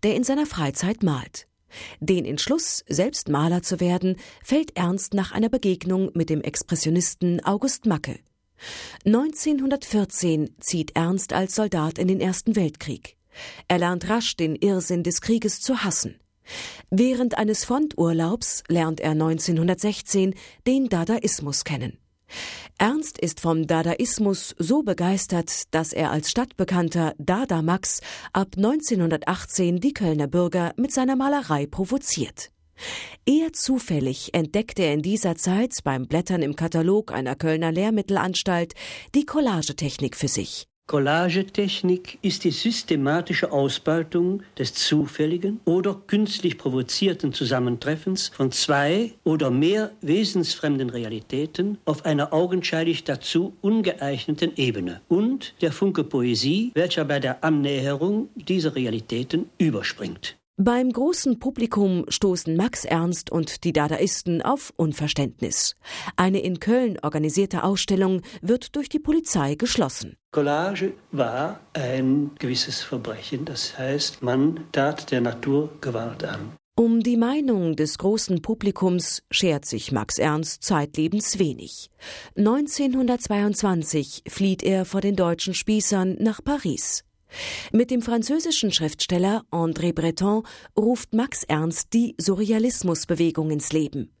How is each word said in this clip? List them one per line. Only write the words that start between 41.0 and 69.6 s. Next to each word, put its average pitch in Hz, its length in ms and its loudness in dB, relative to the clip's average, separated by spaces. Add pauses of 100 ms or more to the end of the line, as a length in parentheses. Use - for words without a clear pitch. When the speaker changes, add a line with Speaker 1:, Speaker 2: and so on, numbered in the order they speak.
Speaker 2:
ist - 240 0
die 175 60 6
systematische 160 1040 0
Ausbeutung 160 880 0 (160)
des 127 160 -4
zufälligen 160 880 0
oder 185 300 2
künstlich 202 640 0
provozierten 135 720 0
Zusammentreffens 131 960 -2
von 135 240 0
zwei 156 600 2 (100)
oder 151 260 2
mehr 196 420 2 (100)
wesensfremden 151 880 0
Realitäten 135 960 -4
auf 151 180 -2
einer 147 300 0
augenscheinlich 170 680 0
dazu 165 600 -2
ungeeigneten 165 920 0
Ebene 101 520 -2
und 220 540 2
der 160 100 2
Funke 180 320 0
Poesie, 131 720 0
welcher 170 320 0
bei 143 120 0
der 131 240 -4
Annäherung 143 920 0
dieser 180 400 0
Realitäten 123 840 -2
überspringt. 104 800 -2 (200)
Speaker 1:
Beim 240 360 4
großen 254 480 0
Publikum 202 680 0
stoßen 175 500 0
Max 214 280 0
Ernst 170 480 0
und - 320 -2
die 170 80 2
Dadaisten 160 680 0
auf - 360 -4
Unverständnis. - 1000 -2 (400)
Eine 190 280 2
in 175 180 -2
Köln 233 420 2
organisierte 156 640 0
Ausstellung 190 580 2 (180)
wird 240 360 0
durch 285 120 -4
die 302 120 -2
Polizei 247 560 0
geschlossen. 160 580 -2 (160)